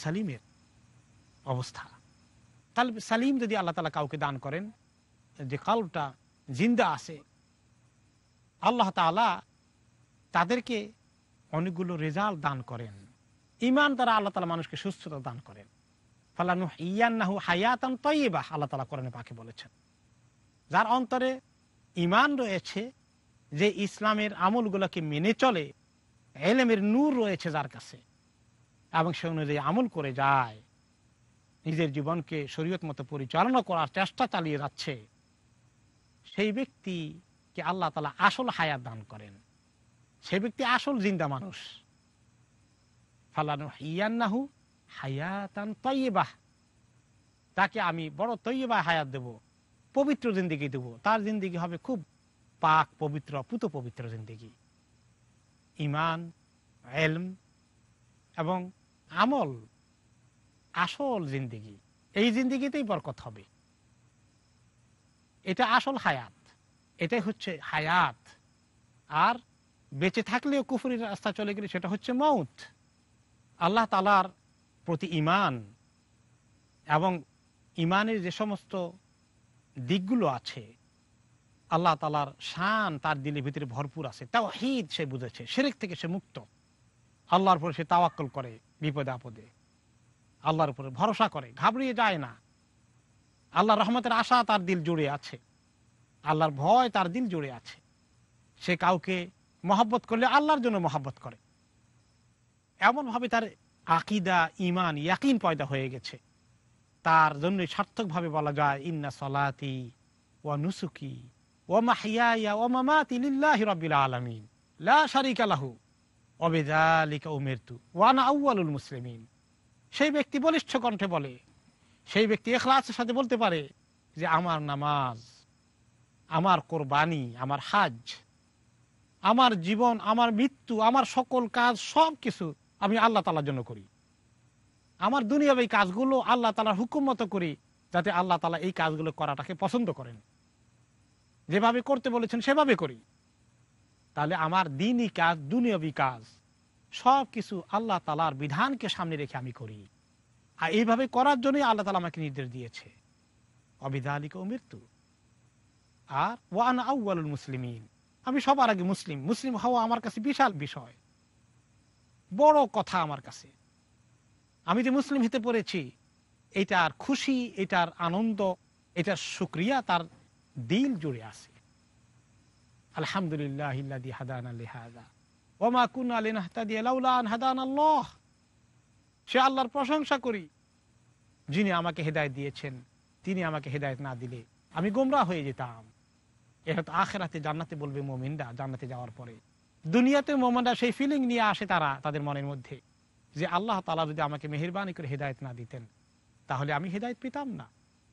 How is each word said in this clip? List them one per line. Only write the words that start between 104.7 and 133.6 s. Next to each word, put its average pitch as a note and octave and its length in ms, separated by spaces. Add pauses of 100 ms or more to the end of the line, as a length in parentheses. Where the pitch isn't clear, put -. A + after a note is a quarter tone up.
ইয়াকিন G#3+ 380
পয়দা D#3 280
হয়ে C3+ 220
গেছে। - 220 (920)
তার D#3+ 260 (120)
জন্য F#3+ 160 (160)
সার্থকভাবে F3+ 600
বলা D3 220
যায়, C#3+ 200 (100)
ইন্না D3 200 (120)
সলাতি C#3 540 (680)
ওয়া D3 200
নুসুকি D3 520 (540)
ওয়া F#3 100 (100)
মাহইয়ায়া A3+ 720
ওয়া A#3 160
মামাতি C#4 400 (100)
লিল্লাহি C#4 460
রাব্বিল D#3+ 240 (100)
আলামিন B2 380 (360)
লা A3+ 200 (140)
শারিকা C4 380
লাহু C3+ 180 (680)
ওয়া E3 160
বিযালিকা D#3 800
উমিরতু C3 360 (240)
ওয়া G3 140
আনা C4 100 (100)
আউয়ালুল B3+ 460
মুসলিমিন। B2 440 (720)
সেই D4 220
ব্যক্তি C#4+ 300
বলিষ্ঠ D#4+ 260 (120)
কণ্ঠে G3+ 320
বলে, C#3 180 (760)
সেই G#3+ 220
ব্যক্তি G#3+ 280
ইখলাসের B3+ 400
সাথে A#3+ 220
বলতে B3+ 240
পারে E3+ 180 (560)
যে D#3+ 80 (120)
আমার E3 220 (120)
নামাজ, C#3+ 480 (1080)
আমার E3+ 300 (120)
কোরবানি, D3+ 520 (200)
আমার C#3 160 (100)
হাজ, E3+ 300 (1200)
আমার A#3+ 280 (160)
জীবন, A3+ 280 (160)
আমার A#3 180 (100)
মৃত্যু, B3 360 (140)
আমার B3+ 160 (120)
সকল B3+ 260 (140)
কাজ, A#3+ 160 (200)
সব D#4+ 180 (140)
কিছু G3 200 (400)
আমি G3+ 100 (100)
আল্লাহ A3 200
তাআলার D#3 240
জন্য C3 200